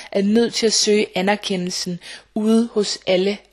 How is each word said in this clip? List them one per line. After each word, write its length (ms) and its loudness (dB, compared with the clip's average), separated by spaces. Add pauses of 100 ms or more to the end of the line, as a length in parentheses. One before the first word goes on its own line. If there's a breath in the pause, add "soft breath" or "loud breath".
(120 loud breath)
er 100 0
nødt 320 2
til 120 0
at 60 0
søge 420 2
anerkendelsen 840 -4 (340 loud breath)
ude 400 2
hos 320 -2
alle 320 2 (140)